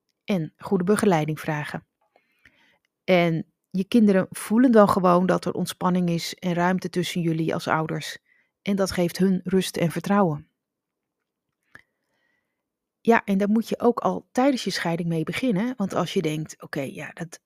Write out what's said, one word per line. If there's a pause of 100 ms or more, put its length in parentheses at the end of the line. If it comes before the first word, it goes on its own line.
(240)
en
goede
begeleiding
vragen. (1160)
En (240)
je
kinderen
voelen
dan
gewoon
dat
er
ontspanning
is
en
ruimte
tussen
jullie
als
ouders. (440)
En
dat
geeft
hun
rust
en
vertrouwen. (2500)
Ja,
en
daar
moet
je
ook
al
tijdens
je
scheiding
mee
beginnen.
Want
als
je
denkt,
"Oké,
ja,
dat